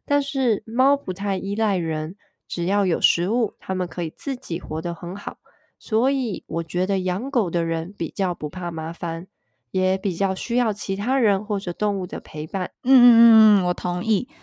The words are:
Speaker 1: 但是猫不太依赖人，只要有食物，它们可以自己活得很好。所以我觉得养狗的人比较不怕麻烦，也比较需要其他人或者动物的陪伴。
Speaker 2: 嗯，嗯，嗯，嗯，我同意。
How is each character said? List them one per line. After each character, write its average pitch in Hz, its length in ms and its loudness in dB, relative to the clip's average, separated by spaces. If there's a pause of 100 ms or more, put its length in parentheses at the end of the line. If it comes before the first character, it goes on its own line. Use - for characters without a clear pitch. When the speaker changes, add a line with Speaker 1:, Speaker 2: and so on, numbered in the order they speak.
Speaker 1:
但 285 160 0
是 262 460 -2
猫 262 300 2
不 277 160 -6
太 196 240 -4
依 196 180 -4
赖 208 220 0
人， 160 400 -2 (320)
只 170 160 -4
要 196 200 0
有 180 160 0
食 - 280 -2
物， 233 320 0
它 - 120 -6
们 185 140 -2
可 180 160 -6
以 160 80 -4
自 - 240 -6
己 - 240 -6
活 156 240 -6
得 175 100 -4
很 175 220 -8
好。 - 220 -8 (420)
所 233 320 0
以 254 380 -2
我 165 160 -4
觉 180 200 -2
得 190 140 0
养 190 320 -4
狗 214 180 0
的 165 160 -2
人 165 320 -4
比 165 140 -4
较 185 240 -2
不 151 140 -6
怕 180 240 -8
麻 160 200 -6
烦， 165 360 -8 (420)
也 185 260 0
比 190 200 -4
较 190 180 -2
需 240 220 -4
要 240 160 0
其 196 240 -4
他 233 200 -2
人 208 280 2
或 202 160 -4
者 175 120 -6
动 208 240 -2
物 185 80 -4
的 180 140 -8
陪 156 300 -10
伴。 185 240 -6 (100)
Speaker 2:
嗯， 247 80 0
嗯， 254 160 8 (540)
嗯， - 20 0
嗯， - 40 0
我 180 80 0
同 175 300 -4
意。 220 240 0 (140)